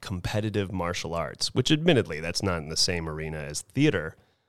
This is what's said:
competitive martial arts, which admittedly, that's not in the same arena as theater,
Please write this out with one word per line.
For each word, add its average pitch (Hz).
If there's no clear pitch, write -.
competitive 101
martial 87
arts, 78
which -
admittedly, 139
that's 82
not 90
in 76
the 78
same 85
arena 78
as 73
theater, 104